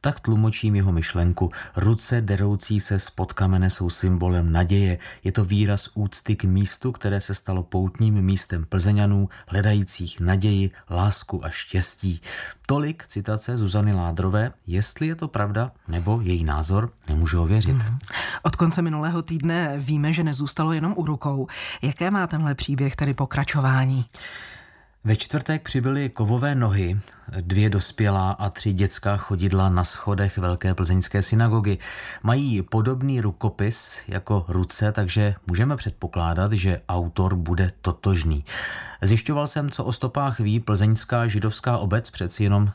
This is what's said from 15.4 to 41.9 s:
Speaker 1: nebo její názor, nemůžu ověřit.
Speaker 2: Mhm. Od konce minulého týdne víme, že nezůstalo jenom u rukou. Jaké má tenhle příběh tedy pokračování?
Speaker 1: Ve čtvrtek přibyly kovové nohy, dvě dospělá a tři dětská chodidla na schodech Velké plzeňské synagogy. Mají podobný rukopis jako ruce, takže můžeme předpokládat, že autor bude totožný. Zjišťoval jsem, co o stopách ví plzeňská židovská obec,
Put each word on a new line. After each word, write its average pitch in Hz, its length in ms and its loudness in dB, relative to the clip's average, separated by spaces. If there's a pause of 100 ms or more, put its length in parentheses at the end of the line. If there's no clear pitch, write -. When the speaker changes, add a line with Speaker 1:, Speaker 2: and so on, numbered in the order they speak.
Speaker 1:
nebo 87 340 0
její 90 220 0
názor, 80 460 0 (200)
nemůžu 80 320 2
ověřit. 98 340 4
Speaker 2:
Mhm. 117 240 0 (440)
Od 160 120 0
konce 170 260 2
minulého 160 400 -2
týdne 165 560 -2
víme, 147 360 0
že 165 100 0
nezůstalo 151 500 -2
jenom 165 240 -2
u 170 80 -2
rukou. 139 420 -2 (340)
Jaké 170 300 -2
má 190 160 0
tenhle 151 280 0
příběh 139 400 -2
tedy 139 180 0
pokračování? 131 920 2 (1000)
Speaker 1:
Ve 107 100 4
čtvrtek 151 480 -4
přibyly 135 460 0
kovové 123 460 0
nohy, 98 440 2 (420)
dvě 98 280 2
dospělá 98 600 2
a 101 180 -2
tři - 240 -2
dětská 101 440 0
chodidla 95 520 2
na 90 140 2
schodech 101 540 -2
Velké 90 360 0
plzeňské 92 480 2
synagogy. 107 560 2 (460)
Mají 120 380 2
podobný 127 600 0
rukopis 104 840 -2
jako 95 400 -2
ruce, 90 440 0
takže 104 440 2 (120)
můžeme 117 280 2
předpokládat, 90 800 -2
že 92 360 0
autor 90 460 0
bude 90 360 0 (100)
totožný. 82 640 0 (560)
Zjišťoval 143 460 2
jsem, 147 220 -2
co - 160 -4
o 120 60 -2
stopách 135 480 -2
ví 110 200 2
plzeňská 110 680 2
židovská 107 500 0
obec, 101 320 0